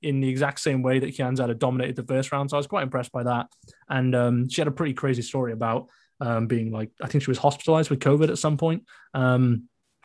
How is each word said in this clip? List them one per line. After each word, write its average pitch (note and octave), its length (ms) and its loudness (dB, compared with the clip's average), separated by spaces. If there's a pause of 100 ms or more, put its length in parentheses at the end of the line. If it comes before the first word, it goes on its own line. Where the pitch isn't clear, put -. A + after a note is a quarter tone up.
in C#3 180 -2
the C3 100 0
exact C#3 320 -2
same C3+ 200 0
way B2+ 180 2
that C3 160 -4
Kianzad B2+ 340 -2
had A#2 100 -4
dominated B2+ 360 -2
the B2+ 80 -8
first C3 280 -2
round. C#3 180 -2
So D3 80 -2
I - 20 2
was C#3+ 80 -4
quite F#3+ 160 -2
impressed B2+ 280 -4
by B2 120 -6
that. A#2+ 240 -2 (400)
And, B2+ 280 2
um, B2 340 2
she E3 120 -2
had D3 60 2
a D3 40 0
pretty C#3+ 220 -2
crazy C3 280 -2
story A#2+ 320 -4
about, A2+ 360 -2 (300)
um, A#2 280 0
being, A2+ 240 0
like, A2 180 -6 (120)
I A#2+ 60 -8
think C#3 160 0
she - 80 -2
was B2+ 60 0
hospitalized D#3 540 2
with C3+ 80 0
covid D3 300 4
at - 100 -4
some D3+ 180 0
point. E3 260 0 (300)
Um, B2+ 540 2 (380)